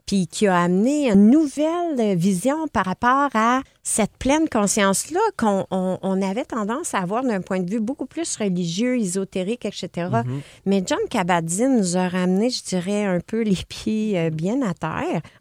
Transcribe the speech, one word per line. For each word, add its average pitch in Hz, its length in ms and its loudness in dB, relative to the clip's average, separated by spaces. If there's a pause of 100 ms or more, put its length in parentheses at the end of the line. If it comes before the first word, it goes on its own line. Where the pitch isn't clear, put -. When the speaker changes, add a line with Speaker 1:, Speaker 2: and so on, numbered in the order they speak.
Speaker 1:
puis 190 200 0
qui - 200 0
a 185 140 4
amené 226 500 2
une 202 200 8
nouvelle 302 840 2
vision 202 520 0
par 202 160 -2
rapport 254 500 2
à 233 280 2 (200)
cette - 360 -2
pleine 302 320 2
conscience-là 202 720 0 (180)
qu'on, 202 320 0
on, 185 320 -2
on 190 200 0
avait 196 220 -4
tendance 233 480 -6
à 226 60 -2
avoir 196 260 -2
d'un 214 160 -2
point 185 200 -4
de 175 100 -4
vue 233 100 -2
beaucoup 247 240 -6
plus - 320 -8
religieux, 190 600 -2
ésotérique, 190 680 -4
et 208 80 -6
cetera. 185 520 -4
Speaker 2:
Mhm. 127 160 -6 (260)
Speaker 1:
Mais 196 200 2
John 240 120 0 (100)
Kabat-Zinn 185 680 0
nous 180 180 0
a 185 100 2
ramené, 185 440 2
je - 140 -6
dirais, 202 420 -2
un 180 140 0
peu 220 220 -4
les 208 140 2 (120)
pieds, 214 500 -2
euh, 165 120 0
bien 180 320 -2
à 190 120 -2
terre 180 480 -4 (180)